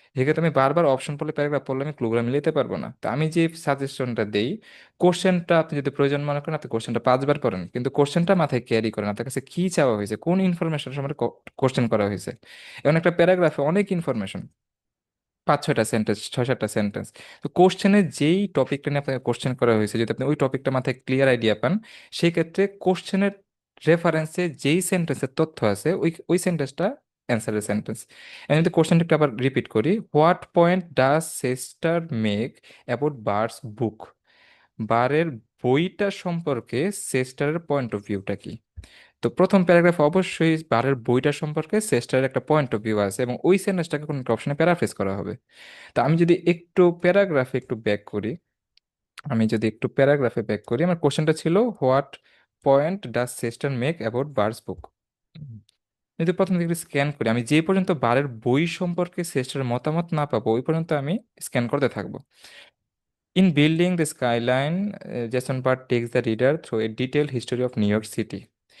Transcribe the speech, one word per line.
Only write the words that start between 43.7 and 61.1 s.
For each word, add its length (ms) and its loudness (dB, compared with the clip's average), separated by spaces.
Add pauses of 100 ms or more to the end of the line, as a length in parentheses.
কোনো 140 -4
একটা 120 -2
অপশনে 220 -2
প্যারাফ্রেজ 400 2
করা 220 -2
হবে। 200 -8 (580)
তো 80 2
আমি 140 2
যদি 180 4
একটু 580 2
প্যারাগ্রাফে 640 0
একটু 180 -6
ব্যাক 300 -2
করি, 300 -4 (880)
আমি 220 0
যদি 220 0
একটু 200 -4
প্যারাগ্রাফে 540 2
ব্যাক 240 -4
করি, 180 -2
আমার 120 0
কোশ্চেনটা 360 0
ছিল, 260 0
"What 580 0 (480)
point 380 2 (100)
does 160 -2 (140)
Chester 280 -4 (120)
make 280 -2
about 240 -2
Barr's 240 -2 (100)
book?" 200 -12 (1300)
যদি 120 2
প্রথম 260 0
দিকে 160 -2
স্ক্যান 380 -2
করি, 160 -2
আমি 140 0
যে 200 2
পর্যন্ত 280 0
বারের 380 2
বই 380 0
সম্পর্কে 580 -4
চেস্টারের 400 -6
মতামত 480 -4
না 140 0
পাবো, 260 0
ওই 100 0
পর্যন্ত 300 -2
আমি 260 -2 (220)